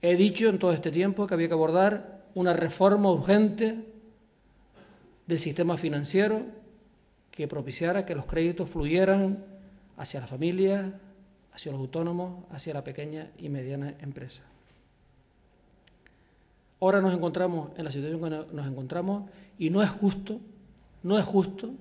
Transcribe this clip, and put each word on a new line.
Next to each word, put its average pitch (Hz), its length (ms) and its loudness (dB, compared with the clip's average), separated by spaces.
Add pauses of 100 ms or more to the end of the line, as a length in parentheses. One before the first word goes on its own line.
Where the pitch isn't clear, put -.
He 175 120 6
dicho 208 320 6
en 190 100 2
todo 180 140 2
este 156 180 0
tiempo 196 380 0
que 196 60 -2
había 165 120 2
que 165 80 0
abordar 180 680 2 (100)
una 180 200 2
reforma 196 540 4
urgente 208 760 2 (1400)
del 165 100 0
sistema 165 380 0
financiero 190 680 0 (880)
que 147 160 -6
propiciara 165 580 -2
que 180 120 -4
los 135 100 -6
créditos 170 420 0
fluyeran 190 760 2 (520)
hacia - 220 -8
las 123 100 -10
familias, 185 580 0 (680)
hacia - 180 -12
los 135 100 -6
autónomos, 175 680 -6
hacia 151 240 -10
la 143 80 -6
pequeña 151 560 -12
y 156 100 -10
mediana 139 520 -6
empresa. 135 420 -14 (2500)
Ahora 190 200 4
nos 190 140 2
encontramos 170 640 -2
en 165 80 -8
la 143 80 -8
situación 147 280 -4
que 165 100 -6
no-, 156 160 -8
nos 147 200 -10
encontramos 170 640 -6 (260)
y 165 140 -2
no 196 140 4
es 196 60 2
justo, 208 500 -2 (640)
no 185 120 2
es 208 80 4
justo 190 460 0 (100)